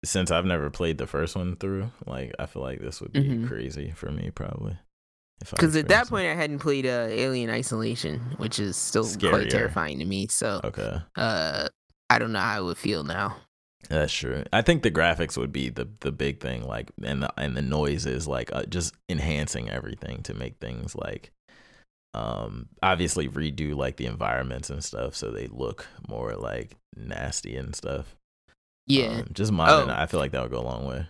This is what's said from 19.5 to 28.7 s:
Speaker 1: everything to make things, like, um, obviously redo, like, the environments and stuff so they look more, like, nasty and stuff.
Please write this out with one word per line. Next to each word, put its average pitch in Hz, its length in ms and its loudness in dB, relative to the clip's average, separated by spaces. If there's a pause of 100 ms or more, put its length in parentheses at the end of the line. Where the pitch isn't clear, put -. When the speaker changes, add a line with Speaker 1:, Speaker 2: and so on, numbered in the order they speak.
Speaker 1:
everything 58 540 -6
to - 120 -8
make 62 240 -8
things, 60 360 -6
like, - 360 -8 (840)
um, 55 540 -4 (160)
obviously 87 440 4
redo, 73 480 -2
like, 65 220 -2
the 64 80 -4
environments 60 640 -2
and 71 140 -6
stuff - 320 -4
so - 160 -6
they 53 160 -6
look 60 400 -6 (200)
more, 55 280 -4
like, 55 400 -6 (200)
nasty 57 600 -6
and 65 200 -6
stuff. - 400 -6 (680)